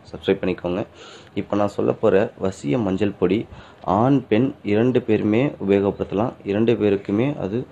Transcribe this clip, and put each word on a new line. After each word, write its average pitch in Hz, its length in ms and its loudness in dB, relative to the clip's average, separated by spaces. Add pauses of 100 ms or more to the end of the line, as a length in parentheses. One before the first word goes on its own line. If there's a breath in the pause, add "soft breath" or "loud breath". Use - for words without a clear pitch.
subscribe 98 380 -2
பண்ணிக்கோங்க. 90 440 -4 (500 loud breath)
இப்ப 101 200 -6
நான் 101 120 2
சொல்லப் 113 340 -2
போற 104 360 2
வசிய 131 400 -4
மஞ்சள் 98 420 -2
பொடி 98 260 0 (380 loud breath)
ஆண் 120 440 2
பெண் 117 260 2 (100)
இரண்டு 117 380 2
பேருமே 107 500 0 (160)
உபயோகப்படுத்தலாம். 98 680 0 (100)
இரண்டு 107 300 2
பேருக்குமே 104 640 0
அது 101 340 -6